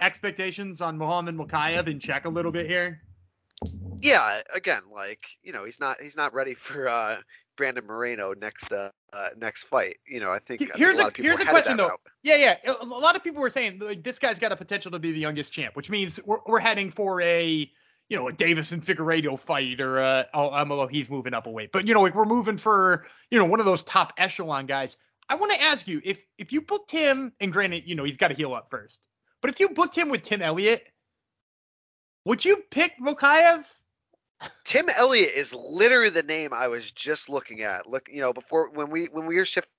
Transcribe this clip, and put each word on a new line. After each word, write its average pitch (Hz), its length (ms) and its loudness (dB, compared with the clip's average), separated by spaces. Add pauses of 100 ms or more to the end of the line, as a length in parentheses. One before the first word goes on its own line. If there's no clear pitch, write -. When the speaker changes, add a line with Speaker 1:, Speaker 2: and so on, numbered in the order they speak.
Speaker 1:
expectations 190 800 -4
on 160 160 -4
Muhammad 170 400 -4
Mokaev 160 500 -2
in 147 140 -6
check 143 240 -4
a 170 40 -6
little 165 220 -2
bit 165 160 -4
here? 175 340 -2 (1000)
Speaker 2:
Yeah, 113 400 4 (120)
again, 170 280 -2 (100)
like, 101 300 -10 (220)
you 180 100 -14
know, 104 100 -10
he's 113 160 -14
not, 139 220 -6
he's 147 160 -14
not 147 160 -2
ready 135 220 -4
for, 139 340 -6
uh, 110 280 0 (380)
Brandon 123 300 -2
Moreno 110 480 -4
next, 104 400 -12
uh, 98 180 -6 (220)
uh, 101 240 -8
next 113 260 -8
fight. 95 420 -2
You 131 140 -12
know, 98 100 -4
I 95 100 -2
think, - 200 -10
Speaker 1:
He-, 285 60 -4
Speaker 2:
I - 60 -6
think - 60 -8
Speaker 1:
here's 339 200 4
Speaker 2:
a 403 60 6
lot - 20 4
Speaker 1:
a, - 20 2
Speaker 2:
of - 60 -4
people - 160 -2
Speaker 1:
here's 339 60 2
a - 40 0
Speaker 2:
were 392 60 -2
headed 311 60 4
Speaker 1:
question, 294 260 4
Speaker 2:
that 202 60 2
Speaker 1:
though. 175 60 2
Speaker 2:
route. 180 120 -8 (220)
Speaker 1:
Yeah, 294 120 6
yeah. 254 300 6
A, 262 180 -2
a - 20 -12
lot 269 300 2
of 370 80 -8
people 294 180 -6
were 254 80 0
saying, 208 300 -4
like, 208 240 -10
this 254 160 -8
guy's 226 200 0
got 220 120 0
a 190 60 -4
potential 196 340 -8
to 175 80 -8
be 160 140 -2
the 156 60 -6
youngest 151 340 -6
champ, 127 240 -8
which - 120 -10
means 196 360 -4
we're, 208 200 -2
we're 220 140 2
heading 202 320 0
for 190 300 -2
a, 165 500 0 (380)
you 202 80 -4
know, 127 100 -4
a - 40 -4
Davison 165 500 0
Figueiredo 156 580 -2
fight 135 400 -4
or 131 200 0
a, 131 340 2
oh, 147 180 0
um, 143 200 0
although 139 160 0
he's 127 220 -4
moving 127 240 -6
up 117 120 -4
a 120 40 -12
weight. 110 220 -10
But, 190 160 0
you 226 60 4
know, 214 80 8
like, 185 140 4
we're 220 100 4
moving 214 320 0
for, 190 480 2 (260)
you 247 60 6
know, 196 80 8
one 214 160 4
of 208 40 0
those 190 180 4
top 170 340 0
echelon 160 480 -2
guys. 135 320 -4 (340)
I 277 40 2
wanna 403 180 0
ask 294 340 2
you, 156 160 -4
if, 190 160 -4 (200)
if 196 120 -14
you 294 100 -2
booked 403 280 -6
him, 269 500 0
and 190 140 -4
granted, 185 320 0
you 175 80 -8
know, 147 100 -4
he's 143 140 -4
gotta 170 160 2
heal 135 220 -4
up - 160 -12
first, 107 340 -14 (360)
but 262 100 0
if - 80 -6
you 392 100 4
booked 339 260 0
him 339 140 0
with 233 140 -4
Tim 208 180 -2
Elliott, 190 480 0 (1400)
would 226 180 0
you 403 280 4
pick 339 280 2
Mokaev? 294 640 4 (1000)
Speaker 2:
Tim 330 260 2
Elliott 240 460 4
is 135 180 -4
literally 196 560 4
the 165 140 2
name 151 280 -4
I 123 160 0
was 117 220 -6
just - 400 -6
looking 123 320 -6
at. 95 260 -4
Look, 127 240 -6
you 143 100 -10
know, 127 120 0
before, 143 360 -2
when 147 200 -8
we, 165 160 -4
when 160 220 -8
we 165 80 -4
were 180 100 2
shifting - 340 -4